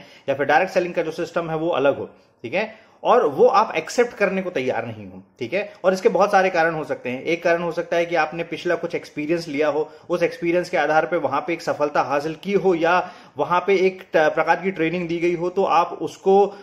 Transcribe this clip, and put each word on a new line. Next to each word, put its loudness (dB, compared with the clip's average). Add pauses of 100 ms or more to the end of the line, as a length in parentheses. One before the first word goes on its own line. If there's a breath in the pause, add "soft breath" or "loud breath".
(300 loud breath)
या 2
फिर -2
डायरेक्ट 2
सेलिंग 0
का -2
जो -4
सिस्टम -6
है -4
वो -2
अलग 2
हो। -8 (380 soft breath)
ठीक -8
है, -6 (140)
और 4
वो 4
आप 2
एक्सेप्ट 0
करने -2
को -6
तैयार -2
नहीं -12
हो। -18 (160)
ठीक -6
है, -4 (100)
और 4
इसके 2
बहुत 2
सारे 4
कारण 2
हो -6
सकते -6
हैं। -6
एक -2
कारण 2
हो -2
सकता -4
है 2
कि -4
आपने -2
पिछला -2
कुछ -6
एक्सपीरियंस -4
लिया 0
हो, -2 (180 loud breath)
उस 0
एक्सपीरियंस -2
के -2
आधार 2
पे -2
वहां -2
पे -4
एक -6
सफलता -2
हासिल -2
की -4
हो 2
या 0 (260 loud breath)
वहां 0
पे 4
एक 0
त-, -2
प्रकार 4
की -4
ट्रेनिंग -2
दी -4
गई 0
हो, -4
तो 0
आप 2
उसको, 2